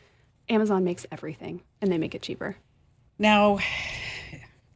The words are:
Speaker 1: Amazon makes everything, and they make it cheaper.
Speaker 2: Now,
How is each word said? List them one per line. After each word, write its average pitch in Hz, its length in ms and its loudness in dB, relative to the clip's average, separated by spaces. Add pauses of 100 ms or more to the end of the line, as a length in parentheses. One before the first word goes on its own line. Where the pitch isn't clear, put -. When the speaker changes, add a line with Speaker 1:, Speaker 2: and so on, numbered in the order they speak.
(480)
Speaker 1:
Amazon 208 360 4
makes 175 280 -2
everything, 160 480 -10 (220)
and 190 100 2
they 170 60 2
make - 160 -2
it - 80 -10
cheaper. - 340 -8 (640)
Speaker 2:
Now, 208 400 6 (1160)